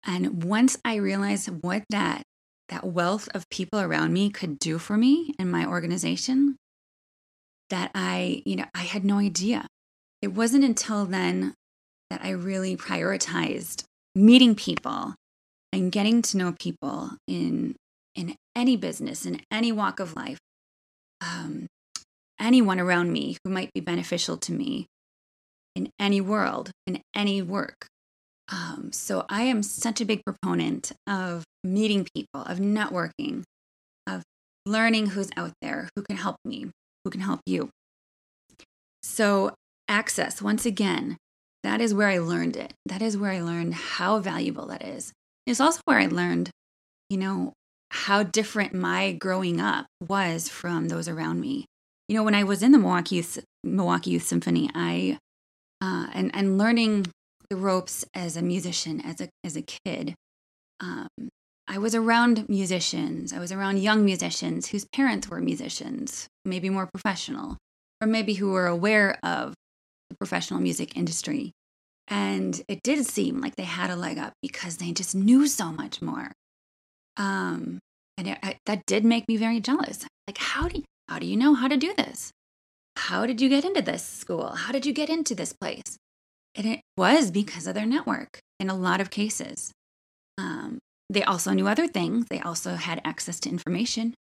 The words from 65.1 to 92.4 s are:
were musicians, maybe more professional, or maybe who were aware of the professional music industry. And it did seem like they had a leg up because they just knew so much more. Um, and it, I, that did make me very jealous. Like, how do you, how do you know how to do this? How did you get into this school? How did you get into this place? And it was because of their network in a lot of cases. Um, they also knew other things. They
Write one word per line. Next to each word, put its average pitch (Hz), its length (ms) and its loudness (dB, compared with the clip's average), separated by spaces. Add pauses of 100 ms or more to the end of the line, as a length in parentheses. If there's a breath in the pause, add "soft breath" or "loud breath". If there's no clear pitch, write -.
were 170 120 -8
musicians, - 840 -6 (180)
maybe 185 260 -2
more 190 220 0
professional, - 640 -6 (440)
or 214 80 2
maybe 214 260 2
who 196 160 0
were 185 160 2
aware 196 560 4
of 170 320 -2 (560)
the - 60 -12
professional 180 440 -4
music - 360 -2
industry. 165 560 -4 (560)
And 196 600 -2
it 202 160 -6
did 277 220 2
seem - 340 -2
like - 160 -6
they 185 80 -6
had 175 260 -4
a 180 60 -4
leg 175 220 -6
up - 220 -10
because 175 360 -10
they 175 160 -6
just 170 220 -4
knew 247 340 8
so 175 240 -2
much - 280 -10
more. - 300 -6 (840)
Um, 185 640 -4 (360)
and 180 120 -6
it, 196 140 -6
I, 190 140 -6 (100)
that 208 200 -2
did 226 180 2
make 233 220 4
me 226 100 2
very 226 220 2
jealous. - 480 -2 (220)
Like, - 100 -12
how - 300 -2
do - 100 -4
you, 294 60 -6 (240)
how 160 100 -6
do 170 80 -6
you 190 100 0
know 277 180 8
how 247 120 2
to 277 100 4
do 320 180 0
this? - 360 -4 (640)
How 196 300 0
did 240 140 0
you 269 80 6
get 277 160 6
into 370 180 2
this 170 220 -4
school? - 460 -6
How - 220 -6
did 269 140 0
you 294 60 0
get 294 180 0
into 320 240 0
this 175 180 -6
place? - 440 -8 (580)
And 214 120 -2
it 226 140 0 (160)
was 208 360 6
because 202 340 -2
of 185 80 -6
their 214 120 -2
network - 520 -2 (220)
in 190 100 -2
a 190 60 -2
lot 185 240 2
of 190 100 -2
cases. - 640 -4 (640)
Um, - 400 -6 (320)
they 202 140 2
also 185 280 0
knew 190 140 4
other 302 220 2
things. 190 420 0
They - 100 -4